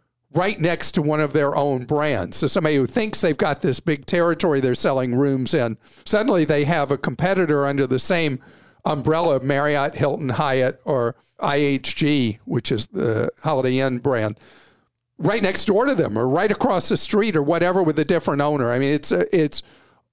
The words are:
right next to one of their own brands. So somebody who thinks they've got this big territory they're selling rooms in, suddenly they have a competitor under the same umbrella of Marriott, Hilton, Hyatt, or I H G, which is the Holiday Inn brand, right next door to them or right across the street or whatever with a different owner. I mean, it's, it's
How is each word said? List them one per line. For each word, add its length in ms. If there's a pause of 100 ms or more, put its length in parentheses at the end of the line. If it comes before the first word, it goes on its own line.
(340)
right 280
next 320
to 80
one 180
of 140
their 240
own 260
brands. 540
So 100
somebody 300
who 100
thinks 320
they've 180
got 240
this 200
big 240
territory 560
they're 140
selling 380
rooms 400
in, 240 (280)
suddenly 400
they 180
have 260
a 80
competitor 680
under 200
the 140
same 400 (460)
umbrella 500
of 80
Marriott, 520
Hilton, 340
Hyatt, 560
or 300 (240)
I 180
H 380
G, 500
which 260
is 160
the 420 (140)
Holiday 360
Inn 200
brand, 400 (800)
right 260
next 220
door 200
to 80
them 240
or 100
right 240
across 360
the 100
street 380
or 80
whatever 400
with 160
a 60
different 360
owner. 300
I 80
mean, 140
it's, 180
it's 500 (520)